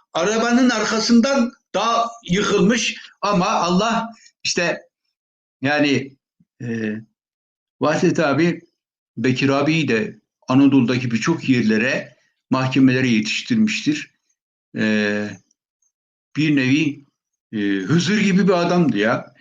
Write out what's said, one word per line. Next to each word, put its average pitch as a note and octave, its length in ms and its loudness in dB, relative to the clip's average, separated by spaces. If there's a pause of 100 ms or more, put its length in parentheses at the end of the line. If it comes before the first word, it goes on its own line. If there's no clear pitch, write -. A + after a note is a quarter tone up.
(140)
arabanın A#3 560 2
arkasından A#3 800 2 (220)
dağ A#3 320 0 (240)
yıkılmış G3 680 0 (240)
ama G3 260 0
Allah G#3+ 640 0 (360)
işte - 360 -2 (840)
yani, C#3+ 540 0 (460)
e, A2+ 340 -6 (840)
Vahdet D#3 380 0
abi D#3 420 0 (560)
Bekir B2+ 320 0
abiyi C#3+ 400 0
de A2 300 -4 (300)
Anadolu'daki B2+ 640 2
birçok C3+ 380 -2
yerlere, B2 680 0 (340)
mahkemelere C3 580 2
yetiştirmiştir. A2 1000 -2 (680)
E, G#2+ 520 -2 (1080)
bir D3+ 200 0
nevi, C#3 480 0 (480)
e, A2 60 -6 (240)
Hızır F3 380 0
gibi F#3+ 280 2
bir G3 40 4 (140)
adamdı E3 320 0
ya. A2+ 420 -2